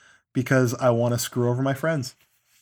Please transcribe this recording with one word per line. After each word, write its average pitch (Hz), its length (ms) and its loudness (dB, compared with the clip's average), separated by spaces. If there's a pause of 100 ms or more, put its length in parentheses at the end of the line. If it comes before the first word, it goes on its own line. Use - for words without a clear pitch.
(340)
because 127 420 2
I 127 160 2
wanna 120 280 0
screw 120 300 -2
over 123 120 -2
my 135 120 0
friends 156 420 -4 (460)